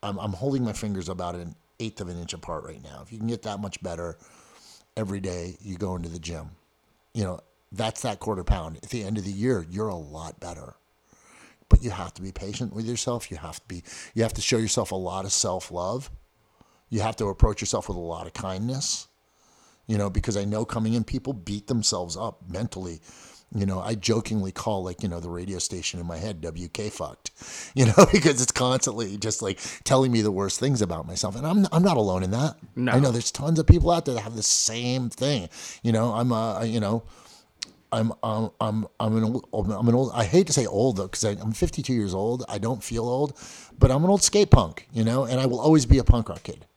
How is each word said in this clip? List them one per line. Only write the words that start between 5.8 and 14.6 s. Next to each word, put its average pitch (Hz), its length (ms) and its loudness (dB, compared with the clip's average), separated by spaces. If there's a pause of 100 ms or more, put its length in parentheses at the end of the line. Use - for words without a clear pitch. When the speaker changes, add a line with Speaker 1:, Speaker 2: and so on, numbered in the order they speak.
Speaker 1:
into 85 140 -8
the 85 80 -10
gym, 80 320 -10 (640)
you 110 100 -2
know, 90 160 -6 (320)
that's 110 300 -4
that 107 180 -4
quarter 98 240 -4
pound. 82 380 0
At - 80 -16
the 117 120 -6
end 101 140 -4
of 98 80 -6
the 98 80 -8
year, 101 360 -2
you're 101 200 -6
a 95 80 -6
lot 78 420 -14
better. 85 360 -14 (960)
But - 120 10
you 120 80 -4
have 92 240 -8
to - 80 -14
be 95 100 -10
patient 104 420 -8
with 113 100 -6
yourself. 120 460 -4
You 87 80 -10
have 80 220 -14
to - 60 -20
be, 87 160 -12 (300)
you 113 100 0
have 113 120 0
to - 80 -6
show - 160 2
yourself 110 340 -2